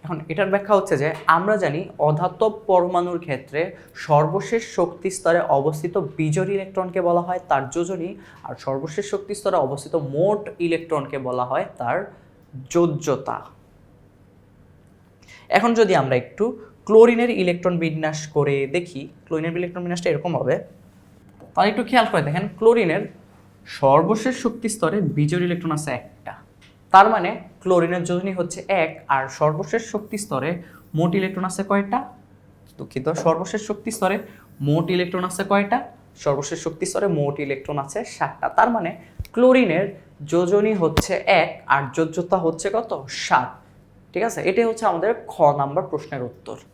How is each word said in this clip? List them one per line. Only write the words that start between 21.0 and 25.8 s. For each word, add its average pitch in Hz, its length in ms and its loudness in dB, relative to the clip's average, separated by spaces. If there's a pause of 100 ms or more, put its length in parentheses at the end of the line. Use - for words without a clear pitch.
তাহলে 185 200 2
একটু 247 160 -2
খেয়াল 240 220 4
করে 165 160 2
দেখেন, 170 180 -2 (140)
ক্লোরিনের 220 440 4 (760)
সর্বশেষ 180 640 4
শক্তি 226 320 -4
স্তরে 175 220 0 (200)
বিজোড় 156 300 0
ইলেকট্রন 170 300 -2
আছে 147 120 -6 (100)